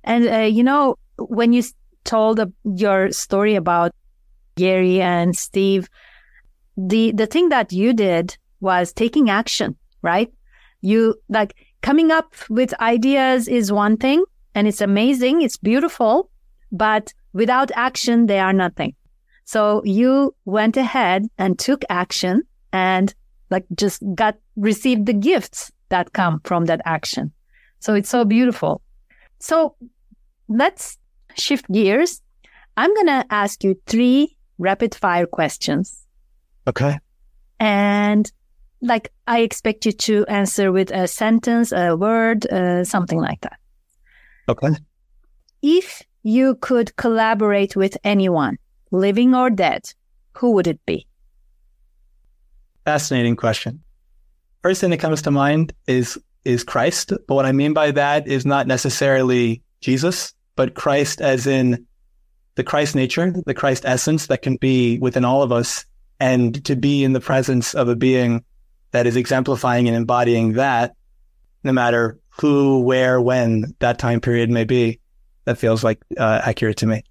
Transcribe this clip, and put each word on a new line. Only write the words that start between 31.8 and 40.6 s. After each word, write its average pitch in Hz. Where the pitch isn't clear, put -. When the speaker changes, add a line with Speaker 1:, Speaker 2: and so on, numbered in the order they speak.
Speaker 1:
I'm 294
gonna 302
ask 208
you 190
three 247
rapid 196
fire 175
questions. -
Speaker 2:
Okay. 143
Speaker 1:
And, 208
like, 233
I 233
expect 226
you 208
to 208
answer 196